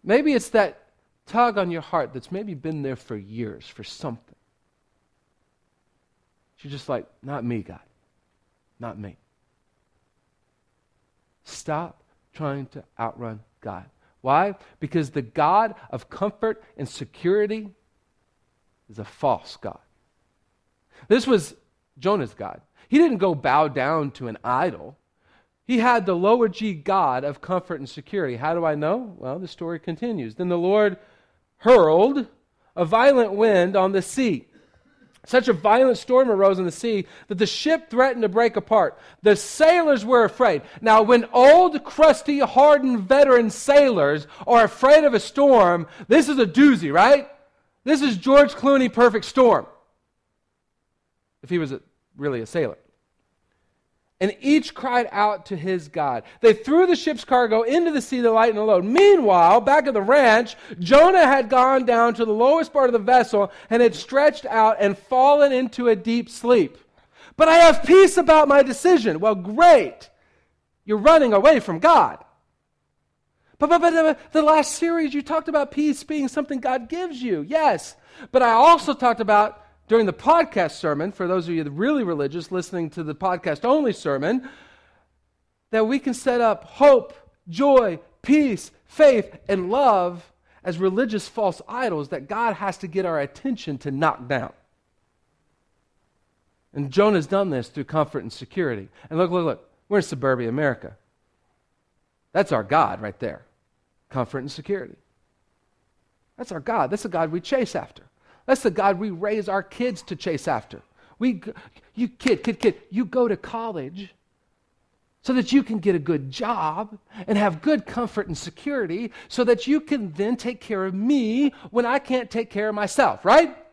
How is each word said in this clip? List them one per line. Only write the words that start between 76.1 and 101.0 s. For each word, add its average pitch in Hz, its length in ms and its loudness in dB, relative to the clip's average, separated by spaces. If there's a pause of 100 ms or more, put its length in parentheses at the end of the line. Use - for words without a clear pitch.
something 269 320 -8
God 254 260 -6
gives 330 340 -10
you. 190 200 -6
Yes. 247 560 -2 (340)
But - 100 2
I 160 100 4
also 302 420 4
talked 233 260 -2
about 214 400 0 (300)
during 220 160 4
the 180 80 -4
podcast 294 580 0
sermon, 156 400 -6
for 185 160 -8
those 180 180 -4
of 170 80 -8
you 160 80 -4
that 143 80 -8
are 139 40 -14
really 247 320 -2
religious 160 480 -6
listening 175 360 -8
to 170 140 -12
the 151 100 -10
podcast-only 190 800 -4
sermon, 175 580 -4 (1200)
that 220 140 0
we 262 140 -4
can 262 140 -6
set 247 260 -4
up 226 240 -2
hope, 269 500 2 (360)
joy, 226 500 2 (220)
peace, 277 500 -2 (140)
faith, 269 520 2 (120)
and 185 200 -4
love 190 640 -2 (320)
as 170 140 -8
religious 202 500 -4
false 202 400 -6
idols 190 420 -6
that 147 200 -12
God 226 260 -4
has 190 220 -8
to 190 100 -14
get 180 180 -6
our 165 140 -4
attention 147 600 -8
to 143 120 -10
knock 135 380 -4
down. 123 240 -6 (2250)
And 139 160 -8
Jonah's 190 380 0
done 196 220 -4
this 127 180 -6
through 143 160 -12
comfort 151 400 -6
and 113 80 -14
security. 120 560 -10 (220)
And 160 100 -6
look, 175 120 -2
look, 175 140 -4
look. - 240 -8 (200)
We're 202 80 -2
in 185 60 0
suburbia 127 440 -4
America. 131 480 -6 (1400)